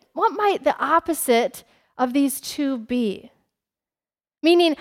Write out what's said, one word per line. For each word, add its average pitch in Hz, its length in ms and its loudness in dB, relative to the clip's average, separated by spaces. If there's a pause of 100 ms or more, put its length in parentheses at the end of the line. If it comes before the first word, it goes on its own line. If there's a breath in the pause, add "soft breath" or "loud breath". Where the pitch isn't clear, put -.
(120)
what 381 180 0
might 403 320 0
the 285 160 0
opposite 269 840 0 (320)
of 247 160 -2
these 277 260 0
two 269 380 -4
be? 226 520 -4 (1120)
Meaning, 330 400 4